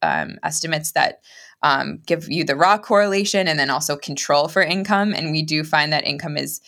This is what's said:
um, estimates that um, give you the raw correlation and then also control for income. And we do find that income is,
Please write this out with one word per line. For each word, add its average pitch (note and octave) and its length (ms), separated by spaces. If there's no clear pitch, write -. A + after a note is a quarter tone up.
um, C#3 400
estimates D#3 480
that - 300
um, C#3+ 420
give D#3+ 240
you D#3 140
the C#3+ 120
raw F#3 220
correlation G3+ 720
and D#3 120
then C#3 100
also C#3+ 260
control C#3+ 520
for E3+ 140
income. G3 520
And D#3 180
we D#3 120
do D#3 200
find D3+ 300
that D3 120
income D3 320
is, - 300